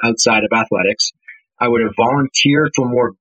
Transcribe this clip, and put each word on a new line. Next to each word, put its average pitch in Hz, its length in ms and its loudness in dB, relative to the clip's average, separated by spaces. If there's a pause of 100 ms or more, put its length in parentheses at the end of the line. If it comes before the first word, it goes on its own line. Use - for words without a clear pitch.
outside 110 400 2
of 110 120 -2
athletics. 101 540 -2 (480)
I 123 80 0
would 117 160 2
have 107 140 -2
volunteered 143 800 0
for 127 120 0
more 120 320 0